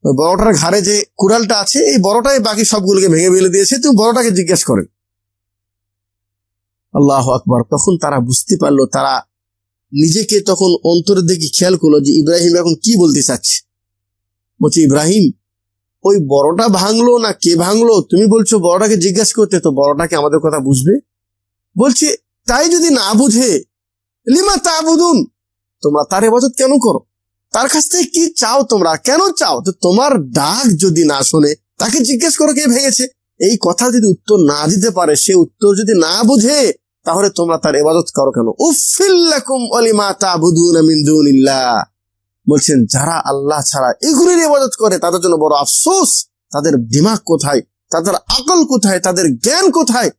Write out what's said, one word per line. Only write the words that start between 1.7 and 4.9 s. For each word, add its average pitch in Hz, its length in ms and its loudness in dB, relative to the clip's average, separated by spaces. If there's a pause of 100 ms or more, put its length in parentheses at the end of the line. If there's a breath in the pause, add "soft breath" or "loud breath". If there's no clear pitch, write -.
এই 285 240 2
বড়টাই 233 360 0
বাকি 214 260 -2
সবগুলোকে 196 440 0
ভেঙে 170 220 2
ফেলে 185 180 4
দিয়েছে, 196 300 0
তুমি 262 180 2
বড়টাকে 226 340 2
জিজ্ঞেস 180 340 0
করেন।" 104 200 -2 (2000)